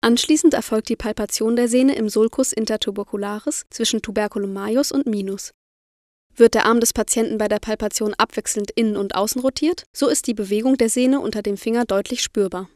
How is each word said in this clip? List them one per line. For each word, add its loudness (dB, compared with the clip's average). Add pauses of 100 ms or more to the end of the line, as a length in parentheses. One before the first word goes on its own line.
Anschließend 4
erfolgt -2
die -2
Palpation -2
der 2
Sehne 4
im -2
Sulcus 2
intertubercularis -4
zwischen -2
Tuberculum -4
majus 0
und 0
minus. -4 (840)
Wird 8
der 4
Arm 4
des 0
Patienten -2
bei 0
der 0
Palpation -4
abwechselnd -2
innen 2
und -4
außen -2
rotiert, 0 (100)
so 2
ist 0
die -2
Bewegung 2
der 4
Sehne 2
unter -4
dem -2
Finger 0
deutlich -2
spürbar. -4